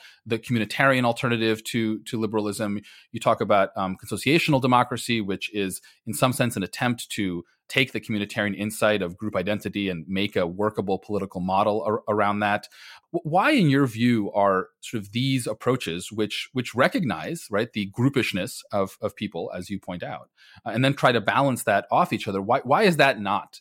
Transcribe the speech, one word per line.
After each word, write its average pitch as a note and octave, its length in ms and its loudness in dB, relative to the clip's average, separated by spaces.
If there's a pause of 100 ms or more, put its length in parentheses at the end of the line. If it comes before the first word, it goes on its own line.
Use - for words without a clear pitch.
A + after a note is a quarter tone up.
(260)
the A2+ 120 -2
communitarian B2 680 2
alternative A2+ 640 0
to, A2 280 0
to - 200 -8
liberalism. G#2 640 -2 (300)
You - 100 -8
talk A#2 200 2
about, G2+ 340 4
um, F#2+ 200 -2
consociational C3+ 640 2
democracy, B2 600 2
which F#2+ 340 -4
is F#2+ 260 -2 (240)
in A2 80 -8
some B2+ 200 2
sense A#2+ 240 0
an G2 60 -2
attempt A#2+ 480 -4
to F2+ 320 -4 (260)
take C3 220 2
the A2+ 80 -4
communitarian G#2 580 -4
insight G#2+ 440 0
of F2 160 -6
group G#2 180 -6
identity G2+ 540 -2
and E2 180 -6
make F#2+ 300 -2
a F2+ 100 0
workable G2 520 -2
political F#2+ 420 -6
model G2+ 440 2
ar-, A2 220 -2
around G#2 320 0
that. G#2 280 0 (440)
W-, E3 180 -6
why, G3+ 220 2
in G#3 180 4
your C#3 160 4
view, A2+ 460 2
are G2 380 2 (100)
sort A2 240 -8
of G2+ 80 -18
these B2+ 340 0
approaches, A2 640 -2
which, G#2+ 440 -4
which B2+ 200 -4
recognize, B2+ 800 0
right, G#2 220 -2
the G2+ 140 -2
groupishness A2+ 840 -2
of, G2 300 -2
of - 160 -6
people, F#2+ 360 -8
as F2+ 160 -10
you G2 100 -6
point F2+ 220 -10
out, G#2+ 280 -12 (360)
uh, A#2+ 40 -8
and A#2 160 0
then C#3 80 2
try C#3 180 4
to A#2 80 4
balance A#2 440 2
that G2+ 280 2
off D3 220 2
each G#2+ 120 -4
other, G2 160 -2
why, A#2+ 220 0
why D3+ 200 2
is F3+ 120 6
that C#3 240 4
not, G2+ 420 -4